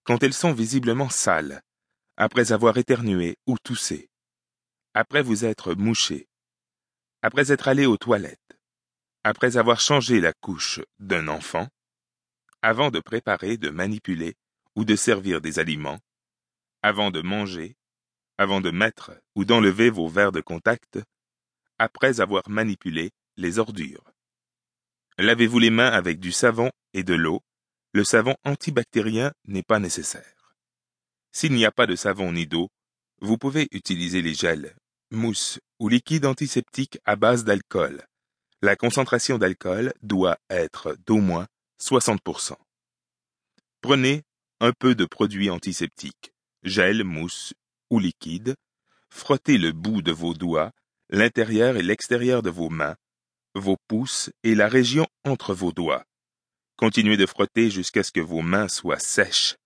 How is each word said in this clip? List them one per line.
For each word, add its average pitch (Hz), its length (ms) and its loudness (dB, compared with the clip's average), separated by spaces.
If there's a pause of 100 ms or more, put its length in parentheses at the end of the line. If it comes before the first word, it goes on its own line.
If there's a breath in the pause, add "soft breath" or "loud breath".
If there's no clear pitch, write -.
quand 120 200 0
elles 135 120 2
sont 170 180 0
visiblement 123 560 -2
sales, 78 540 -2 (540)
après 110 360 2
avoir 110 240 4
éternué 110 600 0 (100)
ou 127 120 0
toussé, - 520 -8 (840)
après 135 300 0
vous 117 220 0
être 110 300 -2
mouché, 98 540 -2 (960)
après 131 300 2
être 139 160 0
allé 135 180 4
aux 110 100 4
toilettes, 101 640 -4 (680)
après 120 320 2
avoir 117 240 4
changé 123 400 4
la 82 120 2
couche - 480 -8 (180)
d'un 90 300 -4
enfant, 82 400 -6 (920)
avant 113 300 2
de 85 100 -2
préparer, 104 560 -4
de 76 140 -6
manipuler 87 680 -6 (400)
ou 110 80 -2
de 104 120 4
servir 95 440 0
des 78 180 -6
aliments, 76 420 -4 (840)
avant 104 280 0
de 82 120 -6
manger, 95 540 -6 (600)
avant 98 240 0
de 90 100 -2
mettre 92 420 -4 (220)
ou 98 100 -2
d'enlever 110 460 4
vos 87 180 -4
verres 95 240 2
de 92 80 -4
contact, - 580 -4 (800)
après 117 420 0
avoir 98 280 0
manipulé 95 640 -4 (260)
les 90 220 -2
ordures. 85 460 -6 (1120)
Lavez-vous 117 400 4
les 117 120 6
mains 120 200 4
avec 90 300 0
du 90 120 -8
savon 117 380 2 (220)
et 92 120 -4
de 90 100 2
l'eau. 82 260 0 (520)
Le 104 100 2
savon 117 400 2
antibactérien 120 920 -2 (120)
n'est 98 180 -6
pas 110 160 0
nécessaire. - 800 -8 (720)
S'il 151 220 -2
n'y 117 120 4
a 107 60 4
pas 123 160 2
de 90 80 -2
savon 95 380 -4
ni 85 140 -2
d'eau, 82 220 -2 (520)
vous 110 180 0
pouvez 139 320 -2
utiliser 90 500 -4
les 82 140 -2
gels, 78 420 -4 (360)
mousses 113 480 -4 (180)
ou 110 100 -4
liquides 139 380 0
antiseptiques 135 800 -4
à 104 100 2
base 113 300 2
d'alcool. 90 600 -2 (580)
La 101 120 4
concentration 120 640 0
d'alcool 98 640 -2
doit 95 360 0 (120)
être 82 460 -4 (100)
d'au 110 120 4
moins 92 280 0 (320)
soixante 117 440 0
pour - 180 -10
cent. - 180 -10 (1200)
Prenez 135 440 2 (340)
un 117 140 4
peu 123 240 4
de 98 80 0
produit 101 460 -2
antiseptique, - 840 -10 (320)
gel, 98 400 6
mousse 85 500 -8 (360)
ou 117 100 4
liquide. 92 560 -4 (540)
Frottez 139 480 0
le 82 120 2
bout 92 320 -4
de 82 80 -2
vos 85 240 -4
doigts, 82 380 -2 (380)
l'intérieur 113 640 2
et 95 60 -2
l'extérieur 120 600 0
de 90 80 -2
vos 82 200 -6
mains, 78 260 -4 (580)
vos 98 220 0 (100)
pouces - 460 -4 (100)
et 113 140 4
la 104 100 6
région 127 400 2 (160)
entre 127 320 -4
vos 90 160 -2
doigts. 78 340 -4 (720)
Continuez 107 400 4
de 95 100 6
frotter 110 440 0
jusqu'à 98 320 -2
ce - 80 -4
que 90 100 -2
vos 82 220 -4
mains 95 240 0
soient 85 320 -4
sèches - 560 -2 (120)